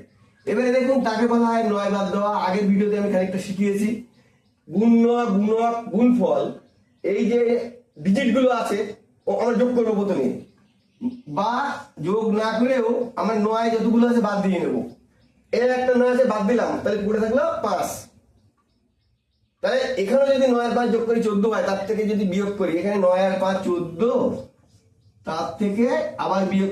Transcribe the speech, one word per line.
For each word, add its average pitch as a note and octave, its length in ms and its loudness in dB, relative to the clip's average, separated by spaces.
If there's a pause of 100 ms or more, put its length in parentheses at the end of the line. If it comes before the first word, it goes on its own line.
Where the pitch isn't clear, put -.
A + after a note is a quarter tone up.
(460)
এবারে B3 260 0
দেখুন, C4 260 2 (100)
তাকে A3+ 200 0
বলা A#3 240 2
হয় A3+ 220 0
নয় G3+ 220 -2
বাদ G3 180 -2
দেওয়া। G3+ 180 0 (160)
আগের G3+ 240 0
ভিডিওতে G3+ 300 2
আমি G3+ 120 0
খানিকটা F#3+ 340 -2
শিখিয়েছি। G3+ 420 -2 (760)
গুণ্য, A#3 380 4 (300)
গুণক, A3+ 400 0 (180)
গুণফল, F#3+ 500 2 (600)
এই G3+ 180 -2 (100)
যে A#3+ 80 2 (640)
ডিজিটগুলো B3 480 2 (100)
আছে, G#3 180 -2 (480)
ও F#3+ 40 0 (100)
আমরা A3+ 200 2
যোগ B3 160 4
করবো A3 220 2
প্রথমে, D#3+ 280 0 (1120)
বা G#3 140 0 (560)
যোগ G#3+ 160 0 (180)
না A3 80 -2 (100)
করেও B3 280 2 (340)
আমরা G#3+ 140 0 (120)
নয় A3+ 280 0
যতগুলো A3+ 360 2
আছে A#3 160 2
বাদ G3+ 180 -2
দিয়ে F3+ 180 0
নেবো। B2+ 180 -2 (720)
এর A#3+ 240 2
একটা B3+ 220 0
নয় B3 160 2
আছে, B3+ 180 4
বাদ G#3+ 160 -2
দিলাম, G3+ 220 0 (120)
তাহলে G#3 220 -2
পড়ে G#3+ 180 0
থাকলো B3 200 0 (220)
পাঁচ। F#3 240 -2 (1700)
তাহলে A#3+ 200 0 (200)
এখানে A#3 300 2
যদি C4 220 4
নয় A#3+ 140 0
আর G#3+ 100 -2
পাঁচ A#3+ 160 2
যোগ A3+ 160 0
করি A3+ 180 2
চোদ্দ G3+ 240 2
হয়, F#3+ 160 0
তার F#3+ 200 -2
থেকে G#3+ 240 -2
যদি G#3 200 0
বিয়োগ G3+ 280 -2
করি, E3+ 200 0
এখানে G3+ 180 -2 (100)
নয় F#3 200 4
আর F#3+ 160 0
পাঁচ F#3+ 140 0 (100)
চোদ্দ, E3+ 340 -4 (1300)
তার E3 200 -4 (120)
থেকে G#3+ 280 0 (360)
আবার F#3 180 0 (100)
বিয়োগ G3 200 0